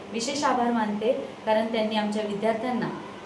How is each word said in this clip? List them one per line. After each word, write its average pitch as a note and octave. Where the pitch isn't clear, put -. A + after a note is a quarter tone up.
विशेष C#4
आभार A#3+
मानते, G#3+
कारण A3
त्यांनी A3
आमच्या G#3
विद्यार्थ्यांना A3